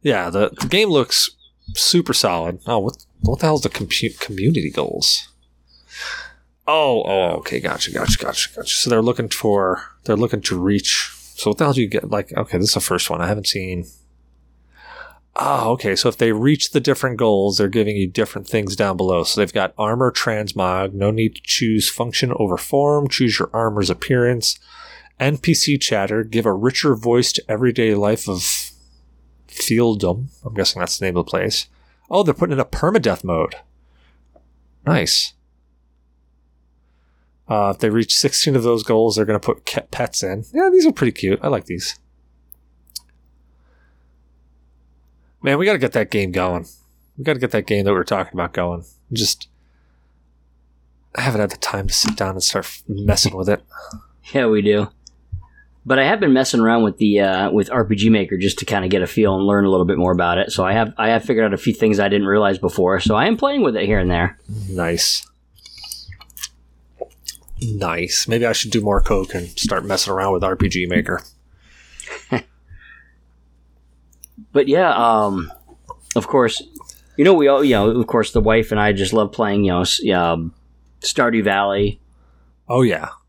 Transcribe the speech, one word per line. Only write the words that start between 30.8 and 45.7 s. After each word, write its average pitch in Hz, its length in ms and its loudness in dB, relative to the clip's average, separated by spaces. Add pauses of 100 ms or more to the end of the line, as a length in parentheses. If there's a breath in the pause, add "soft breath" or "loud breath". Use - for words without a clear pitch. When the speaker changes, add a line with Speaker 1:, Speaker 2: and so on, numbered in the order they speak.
Speaker 1:
that's - 180 -4
the 98 80 -4
name 90 100 -2
of 87 100 -2
the - 40 -12
place. 92 380 -4 (420)
Oh, 196 120 2
they're 165 120 2
putting 147 200 -2
in 135 60 -2
a - 40 2
permadeath 147 580 0
mode. 82 340 -2 (1300)
Nice. - 480 0 (2250)
Uh, 101 260 2
if - 60 -10
they 110 100 2
reach 110 240 0
sixteen - 420 0
of 120 60 2
those 117 200 2
goals, 110 340 2
they're 107 80 2
gonna 104 140 0
put - 280 -4
ke-, - 240 -6
pets - 320 -6
in. 101 300 -6
Yeah, 349 180 2
these 359 160 6
are 320 60 4
pretty 127 200 0
cute. 95 300 0
I - 60 -2
like 113 180 -2
these. - 320 -8 (3500)
Man, 139 160 0
we 185 80 2
gotta 202 120 2